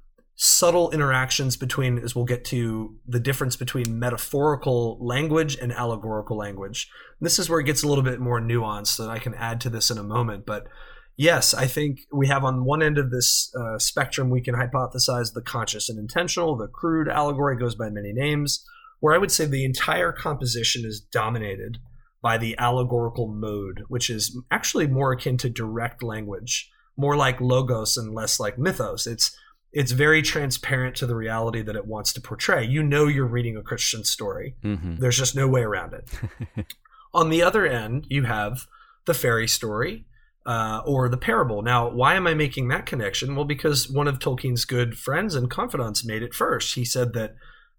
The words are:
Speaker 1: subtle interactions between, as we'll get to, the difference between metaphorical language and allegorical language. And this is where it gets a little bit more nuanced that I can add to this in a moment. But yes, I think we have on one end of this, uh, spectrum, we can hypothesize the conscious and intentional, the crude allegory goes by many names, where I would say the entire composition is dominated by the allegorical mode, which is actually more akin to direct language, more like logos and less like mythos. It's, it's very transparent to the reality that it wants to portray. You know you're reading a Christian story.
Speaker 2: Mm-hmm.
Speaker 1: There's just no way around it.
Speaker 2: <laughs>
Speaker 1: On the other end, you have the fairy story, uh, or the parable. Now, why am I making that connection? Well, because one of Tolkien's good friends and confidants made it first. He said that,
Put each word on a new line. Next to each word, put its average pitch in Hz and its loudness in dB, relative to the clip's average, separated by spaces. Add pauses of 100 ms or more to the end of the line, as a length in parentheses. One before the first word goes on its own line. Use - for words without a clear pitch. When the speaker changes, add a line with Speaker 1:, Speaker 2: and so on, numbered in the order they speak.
(380)
Speaker 1:
subtle 175 6
interactions 131 2
between, 127 0
as 117 -6
we'll 120 0
get 120 -2
to, 113 -2 (120)
the 123 0
difference 131 0
between 120 -4
metaphorical 123 0
language 147 2
and 123 -4
allegorical 110 -4
language. 101 -8 (300)
And 160 -2
this 165 2
is 160 -2
where 160 4
it 135 -2
gets 147 2
a 147 2
little 139 4
bit 123 0
more 120 0
nuanced 110 0
that 110 -6
I 113 -6
can 113 -6
add 117 -4
to 123 -4
this 113 0
in 113 -2
a 104 -6
moment. 107 -2
But 104 -8 (480)
yes, 151 4
I 135 2
think 147 -2 (140)
we 139 4
have 139 2
on 127 0
one 151 2
end 151 4
of 135 0
this, - 2
uh, 113 -6
spectrum, 131 0
we 127 2
can 120 -2
hypothesize 123 0
the 113 -6
conscious 110 -4
and 110 -8
intentional, 165 -2
the 107 -6
crude 160 0
allegory 143 0
goes 120 -2
by 110 -6
many 101 -6
names, 143 -2 (340)
where 151 6
I - 8
would 196 2
say 160 2
the 135 0
entire 170 0
composition 120 -2
is 107 -8
dominated 110 -4 (440)
by 113 4
the 113 -2
allegorical 123 2
mode, 104 -4
which 123 -2
is 110 -2 (160)
actually 190 2
more 131 2
akin 123 0
to 127 -2
direct 117 -4
language, 107 -6 (280)
more 143 2
like 127 2
logos 123 2
and 110 -4
less 110 -2
like 104 -2
mythos. 123 -2
It's, - 0 (380)
it's 131 0
very 151 6
transparent 131 -2
to - -2
the 120 0
reality 110 -2
that 107 -6
it 104 -6
wants 107 -4
to 117 -10
portray. - 0
You 139 2
know 147 6
you're 139 2
reading 117 -2
a 104 -8
Christian 110 -2
story. 107 -4
Speaker 2:
Mm-hmm. 92 -2
Speaker 1:
There's 123 4
just 131 0
no 135 4
way 127 4
around 95 -2
it. - -8 (240)
Speaker 2:
<laughs> - -16
Speaker 1:
On 165 6
the 165 4
other 190 6
end, 120 -2
you 139 2
have 107 -2 (440)
the 170 4
fairy 113 2
story, 123 -4 (400)
uh, 110 -2
or 131 2
the 123 0
parable. 135 0
Now, 120 2
why 127 4
am 185 2
I 165 4
making 143 0
that 170 -2
connection? 127 -4
Well, 143 -2
because 143 0
one 143 2
of 135 0
Tolkien's 123 0
good 120 0
friends 170 -2
and 123 0
confidants 127 -2
made 110 -4
it 120 -8
first. - 0
He 123 -2
said 120 0
that, 110 -4 (440)